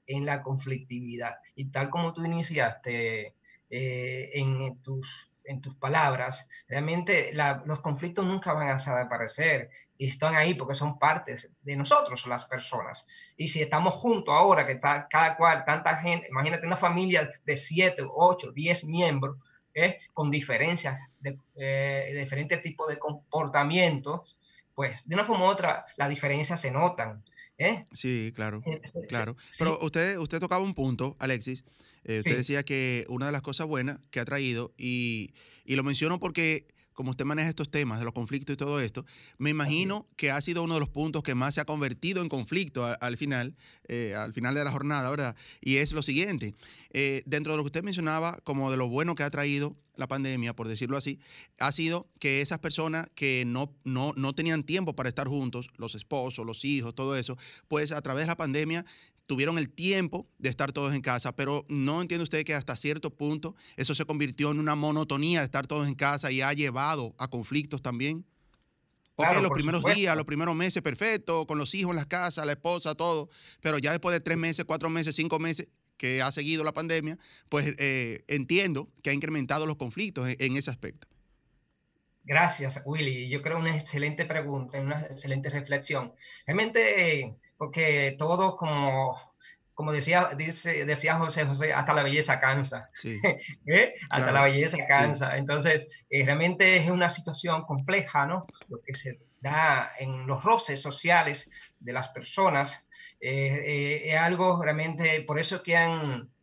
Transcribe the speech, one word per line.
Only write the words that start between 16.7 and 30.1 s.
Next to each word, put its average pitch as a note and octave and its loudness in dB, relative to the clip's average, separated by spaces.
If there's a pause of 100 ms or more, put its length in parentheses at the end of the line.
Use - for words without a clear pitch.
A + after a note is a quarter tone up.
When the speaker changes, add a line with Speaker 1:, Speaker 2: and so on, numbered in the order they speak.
Speaker 1:
familia E3+ 2 (140)
de C#3+ -2
siete, F3 2 (120)
ocho, F3+ 6
diez E3 0
miembros, D3+ 2 (380)
¿eh? F3 2 (160)
con D3 0
diferencias C#3 0 (220)
de, C#3 -8 (180)
eh, C#3 -2
diferentes C#3+ -2
tipos D#3+ -6
de D3+ -4
comportamientos, D3+ 0 (380)
pues B2 -4
de D#3 -4
una G3+ 2
forma G#3 2
u F#3+ 6
otra F#3+ 2 (100)
las C#3+ 0
diferencias D3 -2
se C3+ -4
notan, B2 0 (360)
¿eh? F#3 0
Speaker 2:
Sí, A#2 -4
claro, G#2+ -6
Speaker 1:
Eh, D#3 -6
eh, - -12
Speaker 2:
claro. A#2 -4 (140)
Speaker 1:
sí. - -20
Speaker 2:
Pero D#3+ 0
usted, E3+ 0